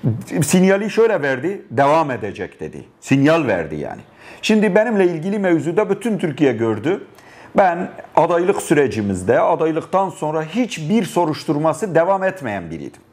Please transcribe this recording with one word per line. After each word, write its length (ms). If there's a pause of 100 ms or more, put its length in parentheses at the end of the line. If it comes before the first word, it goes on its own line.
(440)
Sinyali 460
şöyle 320
verdi, 400 (100)
"Devam 400
edecek." 480
dedi. 260 (140)
Sinyal 480
verdi 280
yani. 260 (400)
Şimdi 340
benimle 300
ilgili 340
mevzuda 500
bütün 280
Türkiye 360
gördü. 540 (500)
Ben 320 (260)
adaylık 460
sürecimizde, 760
adaylıktan 720
sonra 340
hiçbir 600
soruşturması 920
devam 280
etmeyen 480
biriydim. 300 (120)